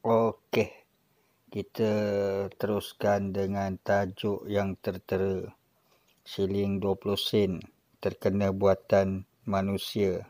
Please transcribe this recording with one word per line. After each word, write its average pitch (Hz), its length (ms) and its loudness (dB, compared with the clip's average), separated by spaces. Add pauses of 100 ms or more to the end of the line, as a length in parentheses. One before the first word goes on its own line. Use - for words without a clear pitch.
Okey, 113 640 0 (800)
kita 107 460 -2 (680)
teruskan 101 720 0
dengan 98 480 -2
tajuk 101 720 0
yang 98 320 0
tertera. 95 640 -2 (800)
Shilling 98 560 -2
dua 98 160 0
puluh 101 160 -2
sen 95 480 0 (400)
terkena 98 480 0
buatan 95 720 2 (240)
manusia. 98 840 -2